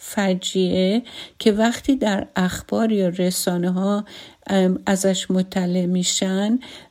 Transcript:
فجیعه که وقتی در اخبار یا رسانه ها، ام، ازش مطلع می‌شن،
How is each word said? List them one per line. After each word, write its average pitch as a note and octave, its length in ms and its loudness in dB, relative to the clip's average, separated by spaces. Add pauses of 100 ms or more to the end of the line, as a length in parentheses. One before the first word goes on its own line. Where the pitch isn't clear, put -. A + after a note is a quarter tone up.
فجیعه F#3 1040 0 (360)
که A3 140 4
وقتی A#3 440 0
در G#3 300 -2 (100)
اخبار G3+ 560 0
یا F#3+ 160 2
رسانه F3+ 600 0
ها، G3 340 0 (420)
ام، F#3 400 2
ازش F#3+ 440 0
مطلع F#3 560 0
می‌شن، F#3+ 720 0 (320)